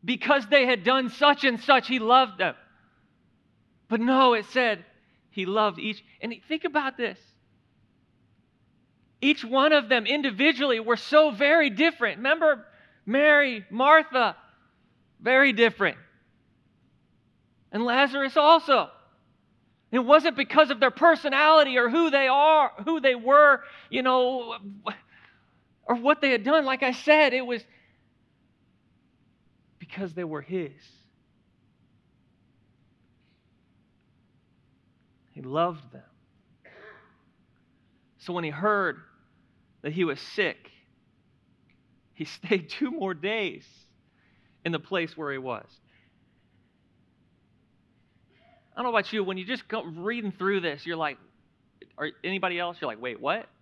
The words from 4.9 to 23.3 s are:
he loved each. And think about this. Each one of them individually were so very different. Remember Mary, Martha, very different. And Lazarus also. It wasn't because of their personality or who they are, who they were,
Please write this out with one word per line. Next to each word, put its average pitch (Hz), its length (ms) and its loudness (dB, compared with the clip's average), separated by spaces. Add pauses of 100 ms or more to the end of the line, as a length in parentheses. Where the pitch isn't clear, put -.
he 190 160 -8
loved 196 320 0
each. 214 260 -8 (160)
And 226 140 -10 (140)
think 311 160 -8
about 277 320 -4
this. 214 220 -8 (2000)
Each 285 240 -2
one 269 280 2
of 277 160 0
them 233 180 0
individually 269 720 -2
were 226 160 -2
so 302 340 4
very 285 400 2
different. 226 480 -2
Remember 294 480 0 (400)
Mary, 277 640 2
Martha, 254 680 4 (840)
very 262 320 4
different. 202 440 0 (1700)
And 214 140 -4
Lazarus 262 520 -2
also. 302 540 4 (1040)
It 247 100 0
wasn't 294 320 4
because 277 340 2
of 247 100 -4
their 254 100 2
personality 294 880 4
or 247 100 2
who 320 220 0
they 269 160 2
are, 285 460 4 (120)
who 320 140 -4
they 262 160 2
were, 269 480 4 (280)